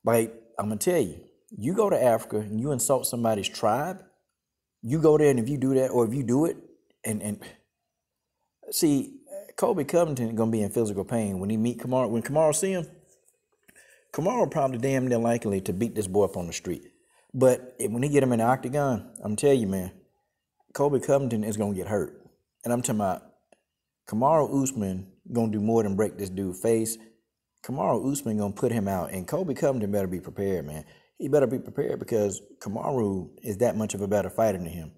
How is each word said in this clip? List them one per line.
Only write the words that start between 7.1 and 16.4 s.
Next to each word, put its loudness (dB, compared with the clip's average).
and -6
see, 0
Colby 0
Covington 0
gonna 2
be 0
in -2
physical 0
pain -2
when -4
he 0
meet -2
Kamaru. -2
When -2
Kamaru 2
see -2
him, -4
Kamaru 0
probably 0
damn 0
near 2
likely 0
to -4
beat -2
this -4
boy 2
up -2
on -6